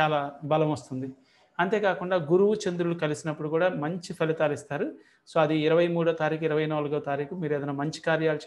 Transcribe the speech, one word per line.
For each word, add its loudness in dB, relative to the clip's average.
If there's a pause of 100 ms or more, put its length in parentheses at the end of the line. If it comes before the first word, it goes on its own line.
చాలా 2 (120)
బలం 4
వస్తుంది. -6 (480)
అంతేకాకుండా 0
గురువు 4 (120)
చంద్రులు -2
కలిసినప్పుడు -4
కూడా 2
మంచి -6
ఫలితాలు 0
ఇస్తారు. -6 (500)
So, 4
అది 2
ఇరవై 4
మూడో 2
తారీఖు, -2
ఇరవై 2
నాలుగో -2
తారీఖు -4
మీరు -2
ఏదైనా -4
మంచి -4
కార్యాలు 0